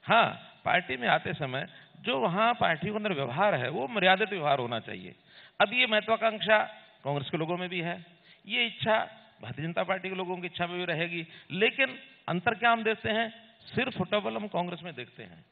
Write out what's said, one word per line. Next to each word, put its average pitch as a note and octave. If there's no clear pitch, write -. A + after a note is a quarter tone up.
हाँ, -
पार्टी F#3
में A#3+
आते E3
समय C3+
जो C4
वहाँ A3
पार्टी F#3
के G#3
अंदर G#3
व्यवहार D3+
है, B2
वो A3+
मर्यादित F#3+
व्यवहार D3
होना A#2+
चाहिए। F#2
अब G#3
ये B3
महत्वाकांक्षा G#3+
कांग्रेस C#3
के F3+
लोगों E3
में F3+
भी F3
है, F3
ये A#3
इच्छा A3
भारतीय A#2+
जनता E3+
पार्टी F#3
के F#3+
लोगों F#3
की F3+
इच्छा F3
में F3
भी F3+
रहेगी, E3+
लेकिन B3+
अंतर F3+
क्या A#3
हम A#3
देखते A3
हैं? A3
सिर्फ B3
डबल G#3
हम G#3
कांग्रेस F3
में E3+
देखते A#2+
हैं। E2+